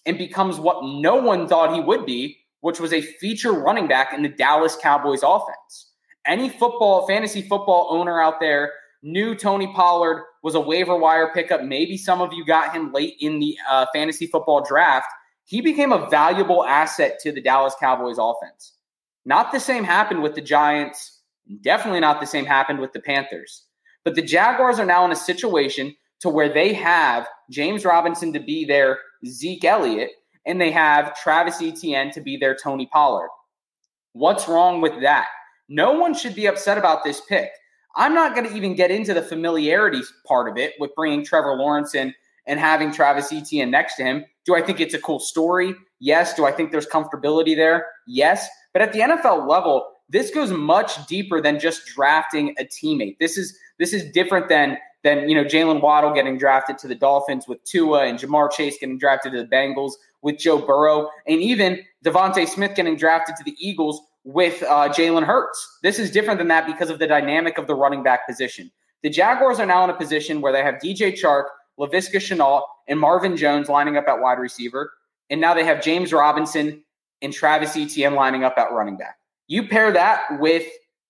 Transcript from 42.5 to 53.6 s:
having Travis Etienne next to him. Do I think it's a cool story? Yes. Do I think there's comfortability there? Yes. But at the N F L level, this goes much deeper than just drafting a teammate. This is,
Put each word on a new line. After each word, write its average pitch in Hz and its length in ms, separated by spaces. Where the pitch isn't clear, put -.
having 156 340
Travis 143 400
Etienne 147 380
next 143 260
to 135 60
him. 135 220
Do 175 80
I 170 80
think 180 180
it's 160 140
a 151 60
cool 147 180
story? 180 560
Yes. 160 340
Do 151 120
I 139 60
think 156 180
there's 151 160
comfortability 156 680
there? 160 320
Yes. 147 420
But 185 100
at 214 100
the 214 100
N 262 80
F 330 140
L 170 220
level, 156 440
this - 220
goes 277 220
much 156 540
deeper 185 340
than 147 180
just 160 280
drafting 147 720
a 131 60
teammate. 131 540
This 165 180
is, 190 220